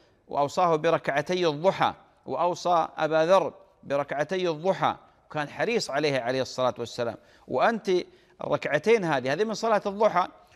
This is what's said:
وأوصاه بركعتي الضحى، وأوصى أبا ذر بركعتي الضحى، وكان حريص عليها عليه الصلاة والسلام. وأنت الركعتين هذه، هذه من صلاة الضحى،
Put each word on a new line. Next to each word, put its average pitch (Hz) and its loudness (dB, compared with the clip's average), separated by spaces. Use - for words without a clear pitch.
وأوصاه 156 2
بركعتي 156 0
الضحى، 147 2
وأوصى 165 0
أبا 156 2
ذر 175 2
بركعتي 147 -2
الضحى، 151 0
وكان 151 -6
حريص 190 -2
عليها 139 0
عليه 127 -2
الصلاة 123 -2
والسلام. 117 -6
وأنت 196 0
الركعتين 151 2
هذه، 135 0
هذه 180 0
من 220 -4
صلاة 220 0
الضحى، 196 2